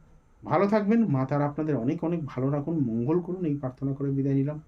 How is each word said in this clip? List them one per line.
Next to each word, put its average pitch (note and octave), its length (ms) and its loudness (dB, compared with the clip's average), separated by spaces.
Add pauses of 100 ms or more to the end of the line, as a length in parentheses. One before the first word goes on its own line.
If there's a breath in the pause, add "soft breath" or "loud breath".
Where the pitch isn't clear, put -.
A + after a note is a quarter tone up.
(440)
ভালো D#3+ 240 4
থাকবেন, G#3+ 380 4
মা C3+ 200 2
তারা C#3+ 200 0
আপনাদের D3+ 300 -2
অনেক, C3 280 -2
অনেক E3 220 -2
ভালো C3 240 -2
রাখুন, D3 300 -2
মঙ্গল A#2+ 400 0
করুন, F3+ 260 -4
এই D3 100 0
প্রার্থনা C#3 380 -4
করে C#3 180 -4
বিদায় C#3 240 0
নিলাম। C#3+ 320 0